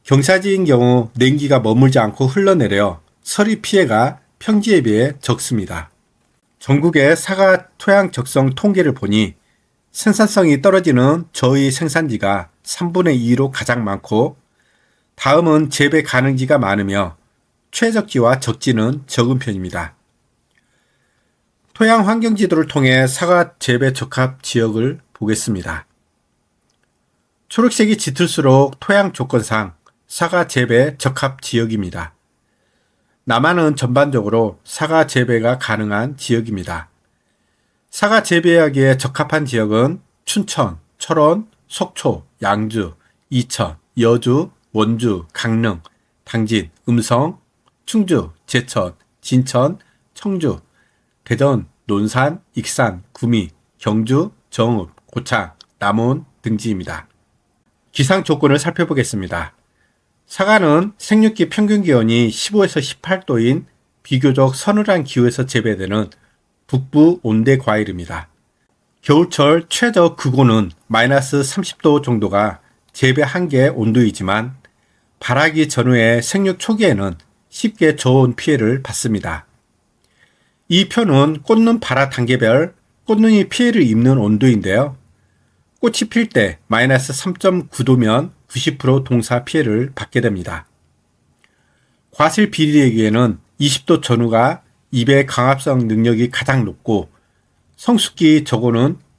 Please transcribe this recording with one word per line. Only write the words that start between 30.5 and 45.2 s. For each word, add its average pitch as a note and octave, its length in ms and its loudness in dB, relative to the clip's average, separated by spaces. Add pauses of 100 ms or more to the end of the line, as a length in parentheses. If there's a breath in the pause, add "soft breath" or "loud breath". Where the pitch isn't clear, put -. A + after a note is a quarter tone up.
적합 C3+ 420 -4
지역입니다. G2+ 720 -4 (1080)
남한은 D3+ 520 0
전반적으로 A#2 880 0
사과 D#3+ 420 0
재배가 B2 520 0
가능한 G#2+ 580 -4
지역입니다. G2+ 720 -6 (1040)
사과 G#3 320 2
재배하기에 D#3+ 720 4
적합한 D3 480 -4
지역은 A#2+ 560 0 (240)
춘천, B2 540 -4 (180)
철원, E3 500 0 (200)
속초, - 580 -6 (160)
양주, G#2 540 -2 (340)
이천, A#2+ 480 -4 (240)
여주, A#2+ 500 2 (220)
원주, A2 640 -2